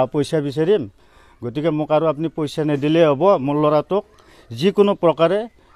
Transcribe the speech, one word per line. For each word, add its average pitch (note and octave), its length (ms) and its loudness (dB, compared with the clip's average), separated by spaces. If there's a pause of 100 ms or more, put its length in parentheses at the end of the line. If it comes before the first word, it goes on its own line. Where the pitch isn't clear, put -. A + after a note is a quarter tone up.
পইচা D3+ 340 -2
বিচাৰিম, D3+ 420 0 (600)
গতিকে D3 280 -4
মোক D3+ 200 -4
আৰু D#3 160 2
আপুনি D3+ 220 -2
পইচা D3+ 360 -6
নিদিলেই D3+ 400 2
হ'ব, C#3+ 180 2 (140)
মোৰ C#3+ 200 -2
ল'ৰাটোক D3+ 480 0 (460)
যিকোনো G3 440 2
প্ৰকাৰে E3 440 2 (380)